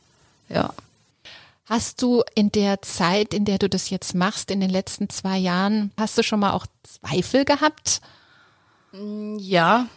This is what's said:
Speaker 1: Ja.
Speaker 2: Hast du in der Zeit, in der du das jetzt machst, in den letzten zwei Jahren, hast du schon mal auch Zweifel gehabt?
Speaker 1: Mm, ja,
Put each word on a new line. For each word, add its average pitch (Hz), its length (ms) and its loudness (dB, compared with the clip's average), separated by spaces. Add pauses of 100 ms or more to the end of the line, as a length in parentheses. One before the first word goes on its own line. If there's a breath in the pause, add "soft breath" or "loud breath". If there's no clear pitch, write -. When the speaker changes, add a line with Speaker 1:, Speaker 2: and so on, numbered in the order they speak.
(500 soft breath)
Speaker 1:
Ja. - 220 -2 (960 loud breath)
Speaker 2:
Hast - 360 -2
du 247 220 4 (120)
in 208 160 4
der 202 300 2
Zeit, 196 520 0
in 208 120 0
der 196 120 2
du 196 120 2
das 190 200 -4
jetzt - 240 -4
machst, 190 380 0
in 196 80 -2
den 190 100 2
letzten 196 400 -2
zwei 190 280 -2
Jahren, 196 600 0
hast 214 200 -2
du 226 60 4
schon 214 180 -2
mal 196 100 2
auch - 140 -2 (180)
Zweifel 180 600 -2
gehabt? - 560 0 (880 soft breath)
Speaker 1:
Mm, 208 480 -8
ja, 190 580 2